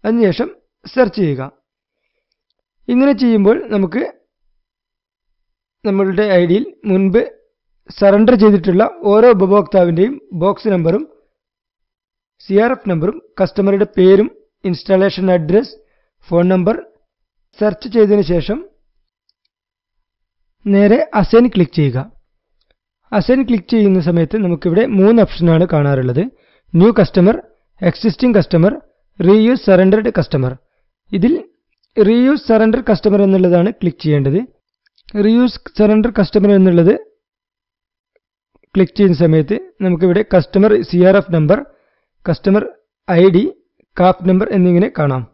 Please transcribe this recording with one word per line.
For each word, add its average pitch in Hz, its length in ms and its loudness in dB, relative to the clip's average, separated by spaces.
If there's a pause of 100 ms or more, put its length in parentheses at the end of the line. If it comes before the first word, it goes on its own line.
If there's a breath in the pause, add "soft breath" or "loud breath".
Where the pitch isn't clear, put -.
അതിനുശേഷം 220 440 -2 (440)
സെർച്ച് 240 300 -2
ചെയ്യുക. 139 200 -4 (1500)
ഇങ്ങനെ 269 200 2 (100)
ചെയ്യുമ്പോൾ 220 340 2 (180)
നമുക്ക് 196 280 -4 (1900)
നമ്മളുടെ 196 360 -2 (140)
ഐ 175 120 2
ഡിയിൽ 202 140 0 (260)
മുൻപ് 190 300 0 (800)
സറണ്ടർ 208 440 4
ചെയ്തിട്ടുള്ള 196 400 2 (300)
ഓരോ 226 240 4
ഉപഭോക്താവിൻ്റെയും 190 760 0 (280)
ബോക്സ് 202 320 -4
നമ്പറും 180 300 -2 (1400)
സി 190 100 -8 (100)
ആർ 240 120 0
എഫ് 226 140 -12
നമ്പറും 175 280 -4 (220)
കസ്റ്റമറുടെ 196 460 -2 (120)
പേരും 196 300 4 (400)
ഇൻസ്റ്റാളേഷൻ 190 580 -2 (100)
അഡ്രസ്, 175 380 -2 (540)
ഫോൺ 175 160 0 (100)
നമ്പർ 185 220 -2 (840)
സെർച്ച് 214 360 -4
ചെയ്തതിന് 208 380 2
ശേഷം 196 260 -4 (2250)
നേരെ 202 240 4 (220)
അസൈൻ 233 340 2
ക്ലിക്ക് 175 240 -2
ചെയ്യുക. 131 200 -2 (1200)
അസൈൻ 262 300 0
ക്ലിക്ക് 226 240 -4
ചെയ്യുന്ന 196 360 2
സമയത്ത് 170 360 -2
നമുക്കിവിടെ 175 400 -2 (140)
മൂന്ന് 214 260 4
ഓപ്ഷനാണ് 165 480 0
കാണാറുള്ളത്. 139 480 -2 (580)
ന്യൂ 202 200 6
കസ്റ്റമർ, 190 360 2 (460)
എക്സിസ്റ്റിംഗ് 214 580 -2
കസ്റ്റമർ, 175 340 0 (560)
റീയൂസ് 220 400 2
സറണ്ടർഡ് 196 500 2
കസ്റ്റമർ. 131 340 -4 (640)
ഇതിൽ 214 160 0 (760)
റീയൂസ് 247 420 -2
സറണ്ടർ 220 300 0 (100)
കസ്റ്റമർ 202 360 -2
എന്നുള്ളതാണ് 185 440 0 (100)
ക്ലിക്ക് 175 240 -6
ചെയ്യേണ്ടത്. 143 340 -2 (840)
റീയൂസ് 226 360 0 (180)
സറണ്ടർ 214 400 2
കസ്റ്റമർ 202 400 0
എന്നുള്ളത് 185 360 4 (1800)
ക്ലിക്ക് 180 240 -2
ചെയ്യുന്ന 185 260 2
സമയത്ത് 160 320 0 (280)
നമുക്കിവിടെ 180 380 0 (120)
കസ്റ്റമർ 196 380 2 (180)
സി 175 180 0
ആർ 196 120 4
എഫ് 180 160 -8
നമ്പർ, 156 220 0 (680)
കസ്റ്റമർ 196 360 0 (440)
ഐ 175 160 2 (100)
ഡി, 196 100 2 (560)
കാഫ് 185 300 0
നമ്പർ 190 160 0 (100)
എന്നിങ്ങനെ 180 320 2 (100)
കാണാം. 135 240 -4 (120)